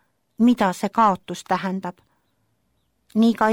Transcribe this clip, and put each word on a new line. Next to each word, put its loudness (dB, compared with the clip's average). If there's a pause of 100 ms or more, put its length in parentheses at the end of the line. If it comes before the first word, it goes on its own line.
(440)
mida 2
see -4
kaotus -2
tähendab. -6 (1200)
Nii 2
ka 0